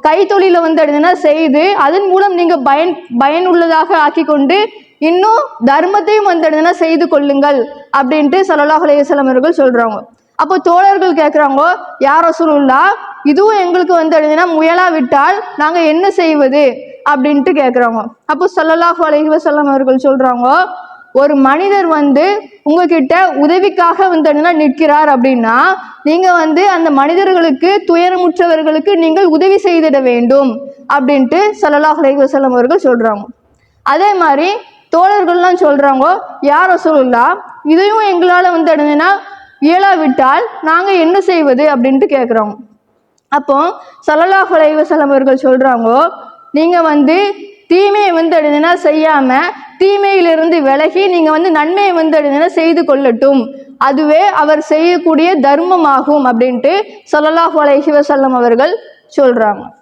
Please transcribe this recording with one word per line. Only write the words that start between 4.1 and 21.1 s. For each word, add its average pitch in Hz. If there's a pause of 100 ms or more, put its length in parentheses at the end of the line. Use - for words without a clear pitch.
கொண்டு 311 (280)
இன்னும் 370 (260)
தர்மத்தையும் 392
வந்து 330
என்னதுன்னா 320
செய்து 330
கொள்ளுங்கள்" 285 (380)
அப்படின்ட்டு 294 (100)
ஸல்லல்லாஹு 311
அலைஹி 294
வஸல்லம் 285
அவர்கள் 269
சொல்றாங்க. 233 (380)
அப்போ 320
தோழர்கள் 370
கேக்குறாங்க, 294 (380)
"யா 277 (120)
ரசூலுல்லாஹ், 311 (300)
இதுவும் 392
எங்களுக்கு 359
வந்து 320
என்னதுன்னா 311 (120)
முயலா 339
விட்டால் 320 (140)
நாங்க 311 (140)
என்ன 381
செய்வது?" 294 (460)
அப்படின்ட்டு 285 (100)
கேக்குறாங்க. 240 (200)
அப்போ 339 (100)
ஸல்லல்லாஹு 339
அலைஹி 302
வஸல்லம் 294
அவர்கள் 262
சொல்றாங்க, 262 (480)